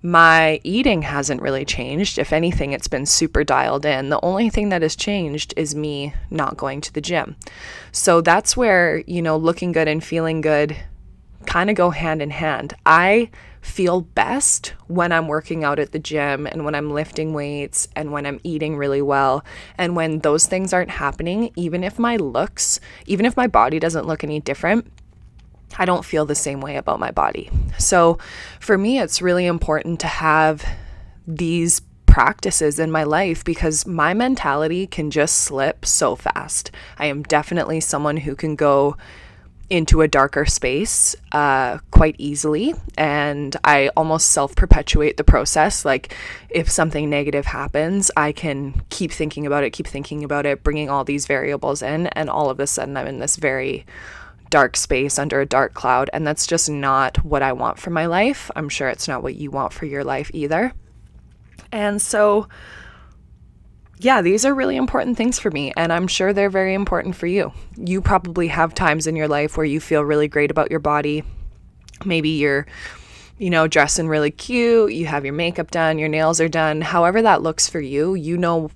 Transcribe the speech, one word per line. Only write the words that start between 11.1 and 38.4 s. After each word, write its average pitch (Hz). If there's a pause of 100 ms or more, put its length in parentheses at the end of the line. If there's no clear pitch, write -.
kinda 190
go 180
hand 160
in 147
hand. 151 (120)
I 190 (320)
feel 180
best - (140)
when 175
I'm 165
working 156
out 147
at 143
the 160
gym 147
and 151
when 151
I'm 147
lifting 156
weights 143
and 151
when 147
I'm 143
eating 156
really 143
well. 139 (320)
And 175
when 160
those 156
things 185
aren't 185
happening, 175
even 175
if 196
my 233
looks, 147 (280)
even 202
if 247
my 254
body 147
doesn't 160
look 156
any 151
different, 170 (840)
I 190
don't 175
feel 151
the 147
same 139
way 139
about -
my -
body. - (280)
So 170 (420)
for 202
me, 226
it's 180
really 180
important 165
to 160
have 156 (640)
these 170 (240)
practices 147
in 160
my 156
life 160
because 160
my 165
mentality 180
can 151
just 151
slip 135
so -
fast. - (260)
I 151
am 143
definitely 160
someone 151
who 143
can 156